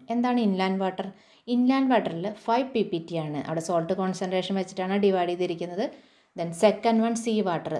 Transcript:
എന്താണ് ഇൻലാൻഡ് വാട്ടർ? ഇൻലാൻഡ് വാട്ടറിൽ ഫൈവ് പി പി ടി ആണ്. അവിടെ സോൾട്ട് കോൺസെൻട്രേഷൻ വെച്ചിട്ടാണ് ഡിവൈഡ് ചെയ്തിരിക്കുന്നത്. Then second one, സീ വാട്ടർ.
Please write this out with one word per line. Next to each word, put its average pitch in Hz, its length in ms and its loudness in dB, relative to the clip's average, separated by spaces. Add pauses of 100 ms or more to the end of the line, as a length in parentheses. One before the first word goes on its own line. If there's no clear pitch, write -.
(140)
എന്താണ് 247 340 2
ഇൻലാൻഡ് 190 360 0
വാട്ടർ? 190 240 -2 (480)
ഇൻലാൻഡ് 262 360 4
വാട്ടറിൽ 180 340 0 (200)
ഫൈവ് 247 280 2
പി 214 180 2
പി 170 160 -2
ടി 170 160 -6
ആണ്. 147 240 -4
അവിടെ 160 220 -2
സോൾട്ട് 170 320 0
കോൺസെൻട്രേഷൻ 185 580 -2
വെച്ചിട്ടാണ് 185 460 -2
ഡിവൈഡ് 180 280 2
ചെയ്തിരിക്കുന്നത്. 175 520 -4 (520)
Then 170 120 -4 (140)
second 220 420 4
one, 233 180 0
സീ 233 100 0 (140)
വാട്ടർ. 165 320 -2